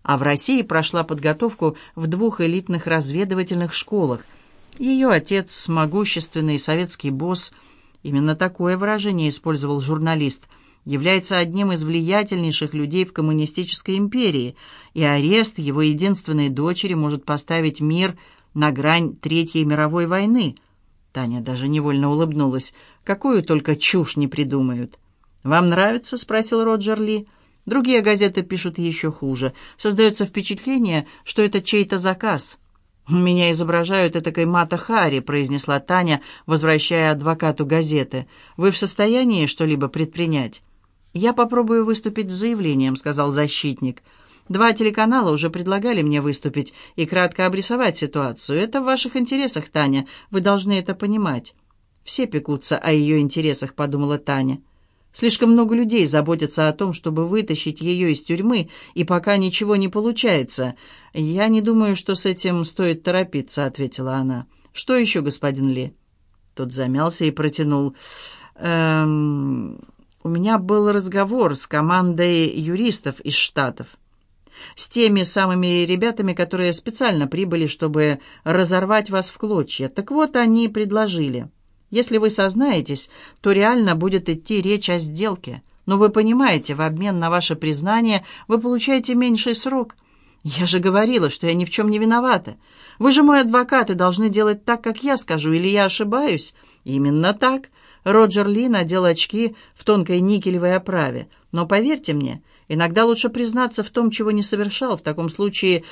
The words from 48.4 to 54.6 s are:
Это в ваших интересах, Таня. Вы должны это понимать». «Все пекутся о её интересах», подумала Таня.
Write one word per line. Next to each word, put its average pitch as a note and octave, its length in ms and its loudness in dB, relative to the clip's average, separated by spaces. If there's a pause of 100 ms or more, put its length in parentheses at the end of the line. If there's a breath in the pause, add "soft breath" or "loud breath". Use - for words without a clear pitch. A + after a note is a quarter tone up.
Это A3+ 220 -2
в B3+ 40 -4
ваших C4 300 -2
интересах, B3+ 540 -2
Таня. C#3 360 0 (240 loud breath)
Вы F#3+ 120 -2
должны G3+ 360 2
это F#3 160 -4
понимать». F#3+ 640 -4 (480)
«Все B3+ 240 -4
пекутся D3 500 -4
о D#3+ 140 0
её D3+ 280 4
интересах», C#3+ 540 -2
подумала C#3+ 460 -2
Таня. C3+ 400 -2 (520)